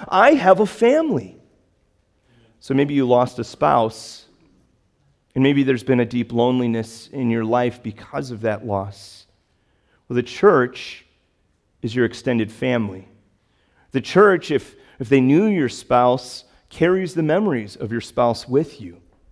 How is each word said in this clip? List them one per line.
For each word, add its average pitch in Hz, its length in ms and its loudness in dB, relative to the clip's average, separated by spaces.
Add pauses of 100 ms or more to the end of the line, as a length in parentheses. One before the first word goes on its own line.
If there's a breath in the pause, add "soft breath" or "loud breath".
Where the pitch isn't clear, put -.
I 226 240 6
have 190 280 6
a 214 60 4
family. 226 680 0 (1200)
So - 140 -8
maybe 143 220 2
you 139 120 2
lost 123 320 2
a 120 60 -6
spouse, - 800 -2 (1120)
and 131 100 2
maybe 139 180 4
there's 127 220 -2
been 127 160 2
a 117 60 0
deep 117 260 -6
loneliness 120 800 -2
in 127 180 -4
your 113 140 -2
life 120 380 -2
because 127 500 -12
of 107 80 -14
that 107 260 -4
loss. 101 600 -10 (840)
Well, 123 80 -4
the 123 60 0
church 131 840 -2 (800)
is 113 120 -8
your 120 120 2
extended 113 440 -4
family. 117 560 -6 (840)
The 135 80 -2
church, 190 500 2
if, - 240 -4 (240 soft breath)
if 113 120 -10
they 139 100 6
knew 143 260 4
your 180 220 0
spouse, 123 760 -2 (260)
carries 185 440 -2
the 165 80 -2
memories 151 540 -2
of 110 160 -8
your 117 80 -4
spouse 117 480 -2
with 143 320 -2
you. 87 200 -18 (320)